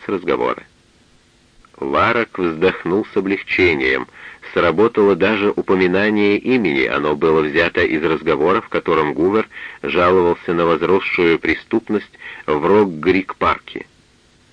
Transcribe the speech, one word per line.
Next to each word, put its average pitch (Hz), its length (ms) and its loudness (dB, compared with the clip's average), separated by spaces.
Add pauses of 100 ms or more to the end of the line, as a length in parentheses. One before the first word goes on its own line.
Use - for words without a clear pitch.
разговора. 69 560 -4 (1120)
Варок 95 640 -2
вздохнул 87 720 -2
с - 40 -6
облегчением. 82 920 0 (460)
Сработало 98 640 2
даже 101 340 0
упоминание 101 880 2
имени, 87 480 0
оно 71 300 -2
было 80 240 2
взято 82 420 0
из 80 200 0
разговора, 80 580 0
в - 80 -14
котором 80 460 0
Гувер 95 340 0 (340)
жаловался 87 680 2
на 85 140 0
возросшую 85 720 2
преступность - 720 -4 (340)
в 76 200 -2
Рок-Грик-парке. 92 1200 0 (680)